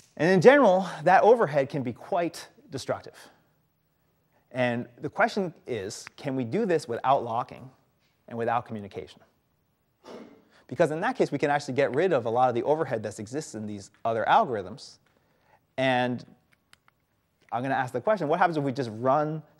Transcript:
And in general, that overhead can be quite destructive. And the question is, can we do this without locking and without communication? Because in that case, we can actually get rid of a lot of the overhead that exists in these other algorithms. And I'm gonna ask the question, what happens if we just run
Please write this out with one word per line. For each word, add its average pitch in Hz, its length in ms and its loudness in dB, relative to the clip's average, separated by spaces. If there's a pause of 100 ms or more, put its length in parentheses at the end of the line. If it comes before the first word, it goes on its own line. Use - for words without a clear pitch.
(180)
And 156 120 2
in 190 100 6
general, 196 480 8 (160)
that 180 180 6
overhead 165 460 4
can 143 140 -6
be 120 100 -6
quite - 560 -6 (220)
destructive. - 600 -10 (1200)
And 120 380 -2 (100)
the 151 120 -8
question 202 420 -2 (140)
is, 110 400 -8 (100)
can 135 200 -6
we 131 80 -2
do 147 200 -2
this 170 240 0
without 117 340 0
locking 120 480 -8 (560)
and 117 120 -12
without 117 260 -2
communication? 101 560 -14 (1500)
Because 147 220 2
in 156 120 -6
that 247 140 -2
case, 175 140 2
we 151 60 -6
can 147 140 0
actually 139 240 -2
get 127 200 2
rid 170 200 2
of 120 100 0
a 117 60 -4
lot 123 180 4
of 120 60 0
the 117 80 -2
overhead 135 400 -2
that 107 180 -10
exists 120 340 -10
in 107 120 -10
these 104 240 -12 (160)
other 113 200 -2
algorithms. 127 720 -2 (800)
And 123 480 -2 (1300)
I'm 120 100 -4
gonna 135 120 -2
ask 127 180 -2
the 123 80 -4
question, 190 260 0
what 160 120 2
happens 175 180 2
if 143 80 -2
we 139 80 -2
just 117 220 -4
run 151 480 0 (180)